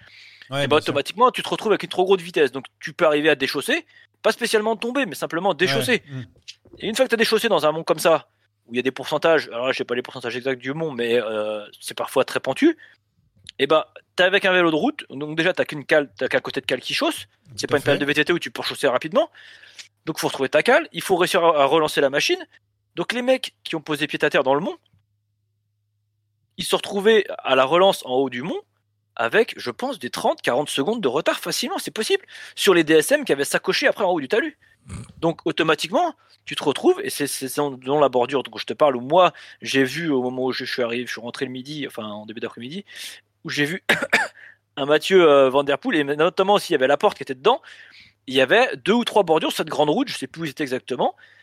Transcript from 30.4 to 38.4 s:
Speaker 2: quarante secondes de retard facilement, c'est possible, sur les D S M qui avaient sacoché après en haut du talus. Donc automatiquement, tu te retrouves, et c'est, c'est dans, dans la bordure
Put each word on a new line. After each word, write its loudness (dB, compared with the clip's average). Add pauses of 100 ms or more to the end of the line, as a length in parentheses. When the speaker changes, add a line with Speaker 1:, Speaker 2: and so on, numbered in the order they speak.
Speaker 2:
quarante -2
secondes -2
de -2
retard -2
facilement, -6
c'est -8
possible, -4 (320)
sur 4
les 6
D 2
S 4
M 2
qui 0
avaient 0
sacoché -2
après 0
en 2
haut 0
du -6
talus. -2 (600)
Donc -2
automatiquement, 0 (300)
tu -14
te -6
retrouves, 2
et -6
c'est, -4
c'est -8
dans, 0
dans -2
la 6
bordure 0